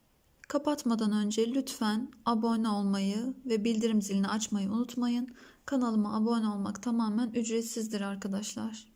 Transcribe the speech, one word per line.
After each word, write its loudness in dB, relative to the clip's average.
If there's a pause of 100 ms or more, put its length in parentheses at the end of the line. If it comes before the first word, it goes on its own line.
(480)
Kapatmadan 0
önce 2
lütfen -2 (140)
abone 2
olmayı 0 (120)
ve 0
bildirim 2
zilini 0
açmayı -2
unutmayın. -2 (300)
Kanalıma 2
abone 2
olmak -4
tamamen 0
ücretsizdir -2
arkadaşlar. -6